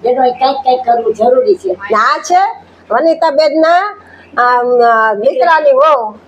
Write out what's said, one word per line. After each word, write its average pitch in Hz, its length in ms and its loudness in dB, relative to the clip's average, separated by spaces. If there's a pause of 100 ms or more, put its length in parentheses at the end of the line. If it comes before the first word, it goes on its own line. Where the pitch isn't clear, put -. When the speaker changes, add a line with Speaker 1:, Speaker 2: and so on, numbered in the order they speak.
Speaker 1:
બહેનોએ 247 280 0
કાંઈક - 260 -2
કાંઈક - 240 -2
કરવું 453 340 -2
જરૂરી 427 400 0
છે. 370 180 -6
Speaker 2:
આ 214 460 -2
છે 349 160 -4 (560)
વનિતાબેનના, 320 1040 0 (440)
આમ, 247 280 0 (540)
દીકરાની 302 520 2
વહુ 262 420 0 (140)